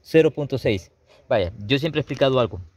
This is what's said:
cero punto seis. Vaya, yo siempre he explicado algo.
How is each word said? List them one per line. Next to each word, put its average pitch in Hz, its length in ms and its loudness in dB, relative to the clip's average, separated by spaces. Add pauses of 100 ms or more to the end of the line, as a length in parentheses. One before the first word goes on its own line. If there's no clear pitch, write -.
cero 156 300 4
punto 139 260 -6
seis. 110 340 -2 (380)
Vaya, 98 240 0 (120)
yo 135 140 0
siempre 151 200 -4
he - 20 -2
explicado 131 400 0
algo. 107 180 -4 (180)